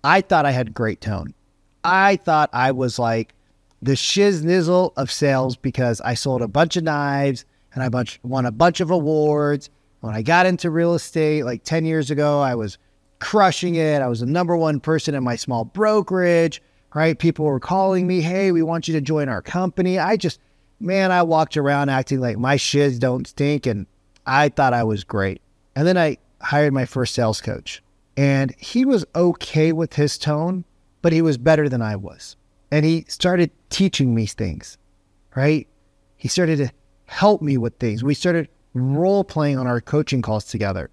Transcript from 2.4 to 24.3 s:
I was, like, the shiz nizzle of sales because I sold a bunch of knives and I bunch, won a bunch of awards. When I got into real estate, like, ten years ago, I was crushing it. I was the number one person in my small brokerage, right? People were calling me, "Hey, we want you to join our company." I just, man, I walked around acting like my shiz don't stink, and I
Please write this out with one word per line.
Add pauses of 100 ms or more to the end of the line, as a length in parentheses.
I
was,
like, (480)
the
shiz
nizzle
of
sales
because
I
sold
a
bunch
of
knives (300)
and
I
bunch,
won
a
bunch
of
awards. (320)
When
I
got
into
real
estate,
like,
ten
years
ago,
I
was (400)
crushing
it.
I
was
the
number
one
person
in
my
small
brokerage, (320)
right?
People
were
calling
me,
"Hey,
we
want
you
to
join
our
company."
I
just, (400)
man,
I
walked
around
acting
like
my
shiz
don't
stink,
and (400)
I